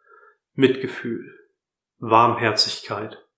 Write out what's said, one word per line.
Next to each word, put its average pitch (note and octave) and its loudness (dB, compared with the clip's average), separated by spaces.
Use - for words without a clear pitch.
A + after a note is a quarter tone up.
Mitgefühl, - -2
Warmherzigkeit, A2+ 0